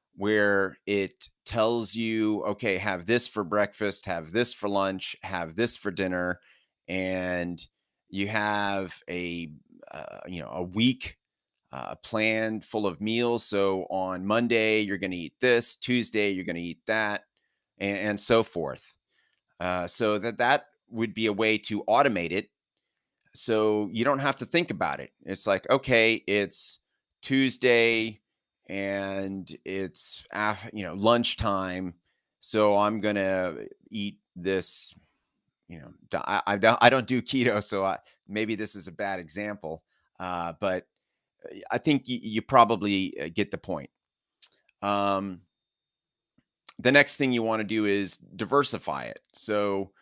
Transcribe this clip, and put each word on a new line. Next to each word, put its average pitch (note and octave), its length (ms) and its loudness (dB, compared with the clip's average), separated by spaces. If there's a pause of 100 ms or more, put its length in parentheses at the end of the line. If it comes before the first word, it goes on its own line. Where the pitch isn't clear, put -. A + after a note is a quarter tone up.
(160)
where G2+ 680 2
it G2 440 -2 (160)
tells A2+ 500 0
you, A2 480 0
"Okay, G2+ 360 -2
have F#2 280 -4
this A#2 220 2
for G#2+ 160 -4
breakfast, G2+ 640 -2
have E2 260 -6
this A#2+ 200 2
for - 160 -6
lunch, G2 540 -2
have E2+ 320 -8
this A#2 220 0
for G2+ 160 -6
dinner," F2+ 480 -2 (480)
and F2+ 760 -4 (440)
you G2 200 -2
have G#2 800 -2
a, E2+ 400 -6 (420)
uh, - 340 -14
you F2+ 140 -8
know, A#1 100 -10
a E2+ 120 -6
week, G#2+ 560 2 (540)
uh, B1 240 -10
planned A2 680 -2
full G#2+ 220 -2
of E2+ 140 -2
meals. A#2 440 0
So G2 460 2
on F#2 340 -4
Monday, A2 560 4
you're G2+ 160 0
gonna F2+ 200 -4
eat E2+ 240 -8
this, A#2+ 360 4
Tuesday, A2 540 0
you're F#2 160 -4
gonna E2+ 140 -4
eat E2+ 260 -8
that, G#2+ 380 -2 (540)
and, G2+ 200 -2
and G2+ 220 -2
so A2+ 220 6
forth. D2 540 -8 (640)
Uh, F2+ 260 -2
so G#2+ 320 0
that, G#2+ 200 -4
that B2+ 280 2 (220)
would A2+ 240 -4
be A2 140 -2
a G#2+ 60 2
way A2 260 2
to G#2 260 -4
automate G#2+ 460 2
it. F#2+ 180 -4 (880)
So G#2+ 580 2
you A2+ 120 0
don't C#3 160 2
have C#3 160 -2
to B2+ 100 -8
think E3+ 240 0
about C#2+ 300 -4
it. C2 100 -14 (160)
It's F#2+ 200 -6
like, G2 220 2
"Okay, A#2 580 4
it's G2+ 520 -2 (420)
Tuesday A#2 1000 2 (480)
and G2 960 -6
it's - 680 -8
af-, G#2+ 400 -4
you G#2 100 -8
know, E2+ 120 -8
lunchtime. G2 1000 0 (460)
So G#2+ 360 4
I'm G#2 240 2
gonna F#2+ 540 0 (360)
eat G2+ 280 -6 (160)
this," F#2 580 -2 (760)
you F2 100 -14
know, C2+ 140 -18 (180)
di-, E2+ 160 -4
I, F#2+ 200 0
I G2+ 100 0
don't, A2 240 6
I B2 100 10
don't B2+ 160 4
do A#2 160 0
keto, A#2 400 2
so G2 220 -2
I, F#2+ 140 -2 (300)
maybe G#2+ 280 -2
this G#2 180 -8
is F#2+ 140 -12
a F2 40 -14
bad G2 280 -6
example, G2+ 640 -10 (340)
uh, F2 420 -6
but F#2 260 -2 (840)
I B2 80 -2
think C#3 300 2
y-, B2 120 -4
you G#2+ 220 -4
probably, G#2 800 4
uh, D#2 120 -6
get G2+ 200 -2
the F#2 60 -6
point. D#2 320 -8 (920)
Um, G2 580 0 (1400)
the B2 140 4
next C#3+ 240 6
thing C3 160 2
you A#2 120 2
wanna A2 180 0
do G#2+ 220 0
is G2+ 320 2
diversify G2 880 -2
it. A1 160 -12 (120)
So G2+ 680 -2